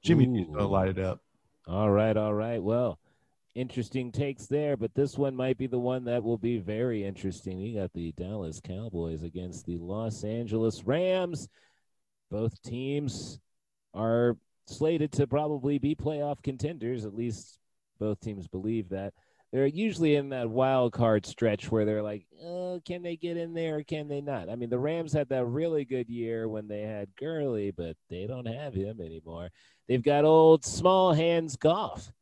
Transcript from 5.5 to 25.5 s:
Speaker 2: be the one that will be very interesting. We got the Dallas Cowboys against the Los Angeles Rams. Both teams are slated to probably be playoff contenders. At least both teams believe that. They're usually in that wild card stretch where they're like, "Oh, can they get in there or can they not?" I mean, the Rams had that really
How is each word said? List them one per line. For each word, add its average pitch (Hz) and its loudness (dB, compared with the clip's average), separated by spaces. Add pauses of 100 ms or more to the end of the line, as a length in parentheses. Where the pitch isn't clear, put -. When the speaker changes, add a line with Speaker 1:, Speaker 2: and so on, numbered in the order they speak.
Speaker 2:
be 131 -2
the 123 -2
one 123 -2
that 120 0
will 117 0
be 117 0
very 107 -2
interesting. 95 -6
We 113 -6
got 95 -4
the 82 -6
Dallas 87 -8
Cowboys 90 -6
against 85 -10
the 87 -6
Los 104 -6
Angeles 110 -2
Rams. 175 0 (840)
Both 113 -2
teams 135 -6 (560)
are 117 2 (300)
slated 156 0
to 143 4
probably 143 0
be 147 0
playoff 147 -4
contenders. 127 -4
At 101 -8
least 113 -6 (420)
both 107 -2
teams 98 -8
believe 104 -4
that. 95 -6 (380)
They're 131 2
usually 160 2
in 139 0
that 127 -2
wild 127 2
card 110 4
stretch - 0
where 107 4
they're 107 0
like, 104 -8 (120)
"Oh, 180 -8
can 180 -8
they 170 -6
get 170 -6
in 170 -6
there 160 -2
or 151 -6
can 151 -6
they 143 -4
not?" 131 -6
I 107 -6
mean, 120 -6
the 123 0
Rams 156 -2
had 147 0
that 131 0
really 151 0